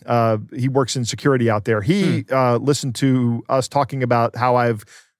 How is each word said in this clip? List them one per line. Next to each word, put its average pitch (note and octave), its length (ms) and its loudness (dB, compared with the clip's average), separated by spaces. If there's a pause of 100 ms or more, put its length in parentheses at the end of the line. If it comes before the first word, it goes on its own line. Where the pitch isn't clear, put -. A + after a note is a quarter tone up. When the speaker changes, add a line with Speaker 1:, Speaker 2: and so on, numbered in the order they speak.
Speaker 1:
Uh, A2+ 320 2 (160)
he B2+ 140 -2
works C3 280 0
in B2+ 80 -2
security A#2+ 460 0
out G#2+ 140 -2
there. A2 180 0
He, D#3+ 460 0
Speaker 2:
Hmm. C3 60 -2
Speaker 1:
uh, B2+ 220 2
listened C3+ 400 -2
to B2 520 0
us C3 200 0
talking C#3 340 -2
about A#2+ 340 0
how B2 200 2
I've A#2+ 280 0 (360)